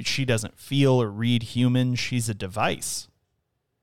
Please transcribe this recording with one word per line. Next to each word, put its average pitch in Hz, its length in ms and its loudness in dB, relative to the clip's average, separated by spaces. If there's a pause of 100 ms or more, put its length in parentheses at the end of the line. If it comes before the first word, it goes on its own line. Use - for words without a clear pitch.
she - 220 -4
doesn't 113 340 -2
feel 139 340 2 (100)
or 107 80 -2
read 117 320 0
human. 123 540 2
She's 120 320 -2
a 110 60 -4
device. 98 760 -4 (760)